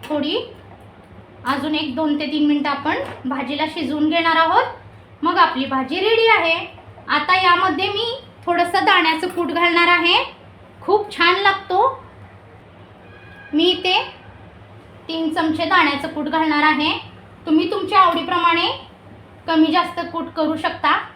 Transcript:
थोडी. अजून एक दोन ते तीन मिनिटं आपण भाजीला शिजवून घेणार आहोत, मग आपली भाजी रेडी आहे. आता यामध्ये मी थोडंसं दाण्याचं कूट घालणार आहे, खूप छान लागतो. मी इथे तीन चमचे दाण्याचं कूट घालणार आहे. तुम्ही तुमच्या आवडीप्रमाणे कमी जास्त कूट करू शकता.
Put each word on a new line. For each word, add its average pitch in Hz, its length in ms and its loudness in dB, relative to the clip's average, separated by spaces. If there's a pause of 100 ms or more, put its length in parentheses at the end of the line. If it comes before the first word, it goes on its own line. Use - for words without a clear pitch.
थोडी. 302 320 -4 (1080)
अजून 285 280 -2
एक 294 200 -4
दोन 294 260 -2
ते 294 60 -6
तीन 294 200 0
मिनिटं 294 240 0
आपण 302 280 -4 (260)
भाजीला 269 400 -4 (100)
शिजवून 302 360 -2
घेणार 330 260 2
आहोत, 339 280 4 (580)
मग 349 160 0
आपली 285 280 2
भाजी 269 340 -4
रेडी 453 280 4
आहे. 339 280 2 (520)
आता 302 340 0
यामध्ये 370 460 2
मी 466 300 -6 (280)
थोडंसं 349 380 0
दाण्याचं 330 440 2
कूट 349 180 -4
घालणार 339 420 2
आहे, 349 360 2 (560)
खूप - 360 0
छान 359 180 4
लागतो. 392 720 0 (1500)
मी 311 120 2
इथे 370 380 0 (1040)
तीन 330 260 -4
चमचे 330 300 -2
दाण्याचं 311 500 0
कूट 302 140 -6
घालणार 311 340 0
आहे. 311 360 2 (480)
तुम्ही 339 240 2
तुमच्या 392 300 0
आवडीप्रमाणे 349 680 2 (760)
कमी 320 260 4
जास्त 359 280 0 (120)
कूट 320 240 -6
करू 311 200 -2
शकता. 330 420 -2 (180)